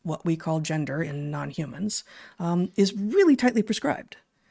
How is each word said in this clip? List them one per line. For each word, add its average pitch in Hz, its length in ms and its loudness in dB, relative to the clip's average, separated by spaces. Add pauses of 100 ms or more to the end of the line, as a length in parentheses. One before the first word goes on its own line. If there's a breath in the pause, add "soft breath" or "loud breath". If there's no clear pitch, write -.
what 156 240 -6
we 165 100 2
call 160 240 -2
gender 156 440 -2
in 147 260 -6
non-humans, 147 720 -6 (360 loud breath)
um, 175 360 0
is 196 160 4
really 277 440 4
tightly 240 260 2
prescribed. - 560 -4 (340)